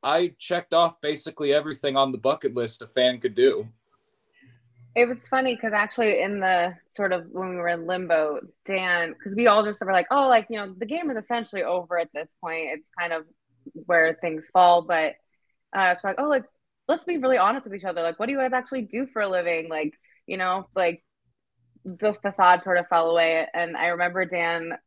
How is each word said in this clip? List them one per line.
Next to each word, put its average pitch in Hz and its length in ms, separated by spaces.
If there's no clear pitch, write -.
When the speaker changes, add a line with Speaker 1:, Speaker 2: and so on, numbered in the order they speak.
Speaker 1:
I 170 380
checked 175 340
off 165 280
basically 147 520
everything 147 440
on 135 140
the 123 60
bucket 135 380
list 117 260
a 113 60
fan 127 320
could 113 160
do"? 113 320
Speaker 2:
It 240 120
was 247 200
funny 262 280
'cause 226 180
actually 214 480
in 202 180
the 180 360
sort 196 240
of, 175 180
when 185 180
we 180 60
were 170 140
in 165 180
limbo, 165 540
Dan, 180 500
'cause 196 200
we 233 120
all 208 160
just 208 180
were 190 120
like, 180 180
"Oh, 277 160
like, 233 220
you 226 80
know, 202 200
the 220 80
game 311 260
is 233 60
essentially 214 460
over 175 340
at 170 160
this 156 280
point. 160 300
It's 156 180
kind 170 140
of 160 120
where 160 300
things 160 360
fall." 175 300
But, 165 340
uh, 190 200
it's 180 100
like, 196 160
"Oh, 294 80
like, 277 160
let's 330 160
be 349 140
really 262 180
honest 220 320
with 196 100
each 185 60
other. 170 160
Like, 165 180
what 214 60
do 269 80
you 277 60
guys 254 140
actually 254 300
do 247 240
for 220 140
a 202 80
living?" 170 400
Like, 156 240
you 185 100
know, 185 380
like, 175 280
the 196 280
facade 185 500
sort 185 140
of 175 100
fell 165 240
away. 165 420
And 170 240
I 165 100
remember 175 380
Dan 170 600